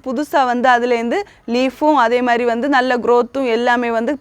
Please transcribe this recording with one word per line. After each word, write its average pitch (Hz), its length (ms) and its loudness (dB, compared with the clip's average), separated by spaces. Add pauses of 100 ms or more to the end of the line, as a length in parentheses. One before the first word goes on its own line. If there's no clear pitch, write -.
புதுசா 269 420 -2
வந்து 247 240 0
அதுலேருந்து 240 500 0 (280)
லீஃபும் 262 480 0
அதே 247 260 2
மாதிரி 247 240 0
வந்து 240 240 -2
நல்ல 254 280 2
க்ரோத்தும் 240 480 0
எல்லாமே 240 460 0
வந்து 233 300 -2